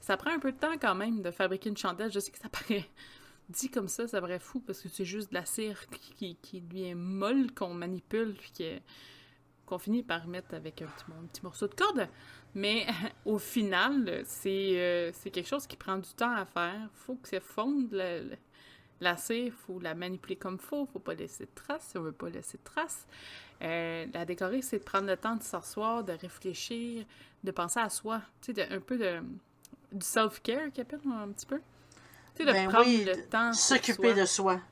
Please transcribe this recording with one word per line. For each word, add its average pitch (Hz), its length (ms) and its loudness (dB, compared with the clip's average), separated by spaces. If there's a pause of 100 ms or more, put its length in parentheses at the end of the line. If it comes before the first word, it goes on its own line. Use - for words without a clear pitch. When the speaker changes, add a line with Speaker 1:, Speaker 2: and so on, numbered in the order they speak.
Speaker 1:
ça 196 160 0
prend 294 140 0
un 330 80 2
peu 269 140 0
de 262 60 -8
temps 320 220 2
quand 208 140 4
même 208 280 0
de 175 100 -2
fabriquer 190 380 0
une 202 60 -2
chandelle. 196 360 -2
Je 202 80 0
sais 196 100 -4
que - 80 -20
ça 226 100 -14
<laughs> - 20 -10
paraît - 380 -2 (600)
dit 262 200 -4
comme 208 200 -2
ça, 233 180 -4
ça 220 140 0
paraît 180 180 -4
fou - 220 -8
parce 196 200 -10
que - 80 -12
c'est 185 160 -4
juste 196 260 -6
de - 40 -10
la 175 100 -2
cire 214 440 -6
qui, - 260 -16
qui, 175 260 -8
qui - 200 -14
devient 180 340 -6
molle, 196 580 2
qu'on 180 220 -4
manipule, 185 600 -2
puis - 220 -18
que, 165 220 -6 (880)
qu'on 180 120 -4
finit 220 260 0
par 165 240 -4
mettre 175 260 -10
avec 156 260 -10
un 160 60 -8
petit, - 180 -14 (160)
un 170 60 -14
petit - 160 -14
morceau 190 240 -6
de 202 80 -4
corde. 339 340 2 (460)
Mais 202 320 2 (200)
<laughs> - 200 -8
au 214 120 2
final, 208 880 2
c'est, 196 540 2
euh, 175 360 2
c'est - 160 -10
quelque 180 180 -4
chose 285 180 -2
qui - 100 -12
prend 190 220 -4
du 185 180 -8
temps 240 180 2
à 196 120 -2
faire. 185 480 -4
Faut - 220 -8
que - 120 -16
ça 185 120 -2
fonde, 247 520 0
la, 185 300 -2
la, - 140 -10 (640)
la 175 160 4
cire, 233 360 -2 (140)
faut 185 140 -8
la 165 140 -4
manipuler 180 420 -6
comme 185 240 -6
faut, 285 260 -2
faut - 140 -10
pas 165 140 -4
laisser 165 300 -10
de - 100 -16
traces, - 360 -8
si - 80 -6
on 170 40 -4
veut 160 100 -4
pas 170 180 -8
laisser - 280 -12
de - 60 -20
traces. - 420 -4 (540)
Euh, 165 540 -2
la 170 100 -2
décorer, 185 380 -2
c'est 233 160 -2
de 196 60 -6
prendre 196 220 0
le 190 100 4
temps 226 200 0
de 220 60 -4
s'asseoir, 220 640 -2
de 185 80 -4
réfléchir, 220 920 -6 (400)
de 190 60 -2
penser 180 300 0
à 220 100 2
soi. 220 320 -4 (180)
Tu 247 140 -6
sais, 202 120 0
de, - 80 -6
un 190 60 -2
peu 254 160 -2
de, 180 240 2 (720)
du 196 140 -6
self-care, 233 680 2
qu'ils - 100 -8
appellent 294 180 -8 (120)
un 214 160 -4
petit - 180 -10
peu. 285 140 -2 (720)
Tu - 40 -20
sais, 165 80 0
de 190 60 8
Speaker 2:
Ben 190 180 6
Speaker 1:
prendre 226 160 12
Speaker 2:
oui, 233 180 8
Speaker 1:
le 185 100 4
Speaker 2:
de 175 60 -4
Speaker 1:
temps 226 300 2
pour 226 100 2
Speaker 2:
s'occuper 240 540 6
Speaker 1:
soi. 196 60 8
Speaker 2:
de 190 40 8
soi. 185 360 4 (120)